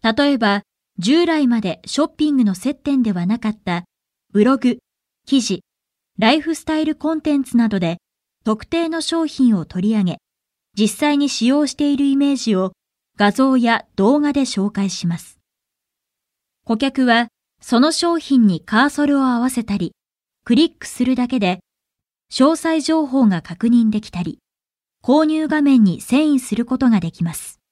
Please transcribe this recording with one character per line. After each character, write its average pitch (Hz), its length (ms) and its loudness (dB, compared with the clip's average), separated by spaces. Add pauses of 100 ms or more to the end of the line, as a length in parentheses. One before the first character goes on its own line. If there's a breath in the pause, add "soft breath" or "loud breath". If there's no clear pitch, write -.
例 285 300 0
え 262 60 0
ば、 202 240 0 (360)
従 285 280 2
来 302 220 0
ま 233 120 0
で 214 240 -6
シ - 160 -6
ョ 302 40 2
ッ 320 60 -4
ピ 302 200 -2
ン 285 60 0
グ 254 80 2
の 196 100 0
接 254 200 -6
点 277 280 -2
で 220 80 0
は 175 160 -2
な 220 140 -2
か 220 80 -4
っ 214 60 -4
た 175 300 -6 (480)
ブ 208 120 4
ロ 262 120 4
グ、 247 220 -2 (480)
記 269 140 2
事、 196 220 -4 (540)
ラ 220 180 2
イ 311 60 2
フ 311 140 -4
ス - 100 -12
タ 311 140 -2
イ 311 80 0
ル 311 80 -2
コ 302 180 -4
ン 311 80 -4
テ 302 160 -2
ン 277 60 0
ツ 247 140 -4
な 226 120 2
ど 202 120 -2
で 170 180 -4 (460)
特 220 220 -4
定 330 220 -2
の 330 140 -6
商 330 220 -2
品 247 320 0
を 160 80 -4
取 185 260 -4
り 220 60 0
上 208 60 0
げ、 175 160 -2 (580)
実 208 120 2
際 294 300 0
に 285 100 0
使 226 180 -2
用 285 220 2
し - 80 -10
て 285 160 0
い 277 40 0
る 277 100 0
イ 277 100 2
メ 277 160 2
ー 269 40 -2
ジ 220 200 -2
を 185 160 -2 (440)
画 202 140 2
像 262 260 2
や 233 380 0
動 233 240 2
画 294 140 0
で 285 100 0
紹 202 280 -2
介 196 200 -4
し - 160 -8
ま 170 120 -2
す。 - 200 -20 (1300)
顧 220 140 -4
客 269 280 -2
は 233 220 2 (320)
そ - 180 0
の 302 140 4
商 339 260 -2
品 247 300 2
に 170 120 0
カ 240 260 0
ー 285 40 0
ソ 294 160 -2
ル 285 140 2
を 269 60 0
合 247 120 0
わ 247 100 0
せ 247 140 -4
た 202 140 -6
り、 175 160 -6 (520)
ク 240 120 2
リ 330 140 2
ッ - 60 -20
ク - 120 -18
す - 160 -4
る 254 100 0
だ 247 140 -2
け 254 100 -4
で 180 220 -2 (720)
詳 302 240 2
細 320 240 -2
情 311 260 0
報 254 200 2
が 180 160 0
確 220 260 -6
認 233 220 4
で 214 100 -2
き - 100 -20
た 175 120 -6
り、 - 180 -8 (640)
購 294 180 4
入 311 240 0
画 302 160 0
面 262 220 6
に 185 160 0
遷 294 340 0
移 254 60 0
す - 160 -6
る 233 80 -2
こ 254 140 -4
と 254 120 2
が 214 80 4
で 170 140 -4
き - 100 -6
ま 170 120 -4
す。 - 260 -16 (120)